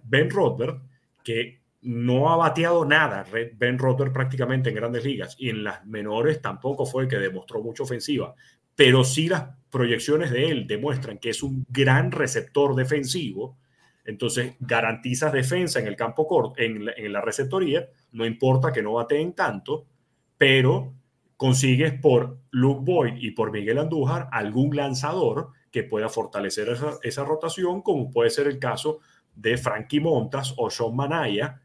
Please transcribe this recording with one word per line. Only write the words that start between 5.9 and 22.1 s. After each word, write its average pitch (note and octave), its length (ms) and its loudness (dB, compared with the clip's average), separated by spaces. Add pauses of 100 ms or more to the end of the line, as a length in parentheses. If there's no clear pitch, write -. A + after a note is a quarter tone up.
tampoco C3 440 -4
fue C3 180 -2
el B2+ 60 -2
que A2 80 -2
demostró F#2+ 460 -6
mucha A#2 200 -8
ofensiva, B2 520 -4 (400)
pero B2+ 300 8
sí D#3+ 240 2
las E3 280 -4 (120)
proyecciones B2+ 640 0
de C3+ 180 2
él A#2 160 -2
demuestran A2+ 540 -4
que A#2 100 -6
es A2 140 -4
un C3 260 -4
gran C3+ 420 2
receptor C#3 640 0
defensivo, C3 840 -4 (460)
entonces A#2 560 -4
garantizas A#2+ 720 -2
defensa C#3 480 0
en A2 60 -2
el G2+ 100 -6
campo A#2 300 -2
corto, C3+ 340 0
en A2 260 -2
la, A#2 80 -4
en G#2 200 -8
la G2+ 80 0
receptoría, C#3+ 680 0 (260)
no A2+ 120 -4
importa C3 460 2
que A#2+ 100 0
no G#2+ 120 -4
bateen D3 400 -2
tanto, C#3 520 -4 (520)
pero C3+ 560 4 (440)
consigues C3 560 4
por B2 460 4 (100)